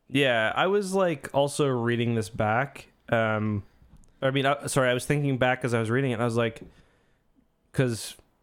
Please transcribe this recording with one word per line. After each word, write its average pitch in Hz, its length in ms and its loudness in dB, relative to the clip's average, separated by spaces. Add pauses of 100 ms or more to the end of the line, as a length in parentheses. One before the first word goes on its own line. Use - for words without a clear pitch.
Yeah, 120 480 2
I 156 120 2
was, 196 260 0
like, 180 400 0
also 143 340 2
reading 117 460 0
this 110 160 -2
back. 113 580 -2 (220)
Um, 107 540 0 (580)
I 135 100 0
mean, 135 140 0
I, 139 220 0
sorry, 127 220 2
I 123 40 2
was 127 120 -4
thinking 143 340 0
back 127 260 0
as 117 80 -2
I 120 60 2
was 110 100 -2
reading 127 220 0
it, 120 40 -2
and 104 60 -2
I 120 40 0
was 117 120 0
like, 117 240 -2 (1120)
'cause 123 440 -2 (260)